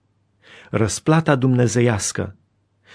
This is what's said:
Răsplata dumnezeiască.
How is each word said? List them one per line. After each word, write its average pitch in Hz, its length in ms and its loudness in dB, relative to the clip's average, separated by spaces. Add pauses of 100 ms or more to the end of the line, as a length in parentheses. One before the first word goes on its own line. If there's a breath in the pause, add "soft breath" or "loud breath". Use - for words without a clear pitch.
(720 loud breath)
Răsplata 151 640 0
dumnezeiască. 120 1000 0 (580 loud breath)